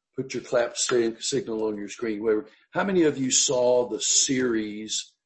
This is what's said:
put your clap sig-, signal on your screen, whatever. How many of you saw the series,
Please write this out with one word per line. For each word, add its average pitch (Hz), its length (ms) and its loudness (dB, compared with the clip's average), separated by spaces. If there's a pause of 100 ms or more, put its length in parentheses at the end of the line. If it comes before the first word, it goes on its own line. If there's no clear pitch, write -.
(160)
put 135 180 -8
your 120 100 -6
clap 120 340 0
sig-, 117 440 0
signal 110 440 -2
on 107 120 -2
your 101 120 -8
screen, 107 340 -6
whatever. 107 240 2 (240)
How 180 120 -2
many 185 200 2
of 147 140 2
you 131 140 0
saw 123 560 4
the 107 120 -4
series, 110 1120 -2 (140)